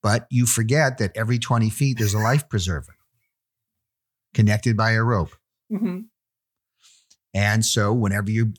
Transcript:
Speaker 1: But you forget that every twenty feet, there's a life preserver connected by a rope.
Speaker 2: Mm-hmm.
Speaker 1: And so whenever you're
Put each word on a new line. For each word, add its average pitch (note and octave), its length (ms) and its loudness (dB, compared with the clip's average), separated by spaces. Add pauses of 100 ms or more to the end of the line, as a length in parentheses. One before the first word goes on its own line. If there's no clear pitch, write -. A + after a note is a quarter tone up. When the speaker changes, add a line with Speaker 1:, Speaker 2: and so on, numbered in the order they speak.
Speaker 1:
But A2+ 260 2
you B2 160 2
forget B2+ 520 0
that G2+ 180 -4
every A2+ 240 -2
twenty A2+ 300 0
feet, C3 280 -2
there's G2+ 160 0
a G#2+ 40 0
life B2 300 0
preserver F2 460 -4 (1400)
connected G#2+ 440 2
by A2+ 160 2
a A2+ 100 2
rope. A2 280 0 (420)
Speaker 2:
Mm-hmm. F#3+ 280 -4 (1400)
Speaker 1:
And G#2 280 2
so G#2 280 0
whenever G#2 380 0
you're A2 280 0